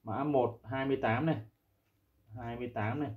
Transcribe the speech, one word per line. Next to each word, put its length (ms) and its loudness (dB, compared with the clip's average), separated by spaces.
Mã 200 -2
một 400 4
hai 220 -2
mươi 160 2
tám 240 2
này. 160 2
Hai 220 -6
mươi 180 -6
tám 240 -2
này. 180 -2